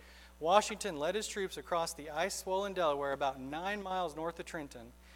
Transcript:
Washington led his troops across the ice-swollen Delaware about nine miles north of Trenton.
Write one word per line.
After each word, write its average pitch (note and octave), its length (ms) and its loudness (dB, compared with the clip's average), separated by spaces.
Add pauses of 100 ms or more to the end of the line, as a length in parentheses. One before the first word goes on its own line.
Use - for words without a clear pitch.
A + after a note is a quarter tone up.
(400)
Washington F#3+ 600 4
led E3+ 160 0
his G#3+ 120 -2
troops F#3+ 300 -4
across E3 360 -2
the D3+ 160 -10
ice-swollen F#3+ 640 0
Delaware C#3+ 400 2
about C3+ 260 0
nine E3+ 420 -4
miles F#3 340 -2
north E3 240 -4
of E3+ 60 -10
Trenton. C3 460 -10 (240)